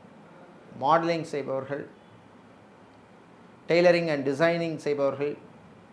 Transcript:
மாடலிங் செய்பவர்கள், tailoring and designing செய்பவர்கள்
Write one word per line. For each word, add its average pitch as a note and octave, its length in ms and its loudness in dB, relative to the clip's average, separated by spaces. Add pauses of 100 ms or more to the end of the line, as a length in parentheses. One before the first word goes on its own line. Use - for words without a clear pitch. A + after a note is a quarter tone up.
(840)
மாடலிங் E3 500 2
செய்பவர்கள், C3+ 500 -6 (1900)
tailoring E3+ 440 4
and C#3 160 -2
designing E3 440 0 (120)
செய்பவர்கள் C#3+ 480 -2 (600)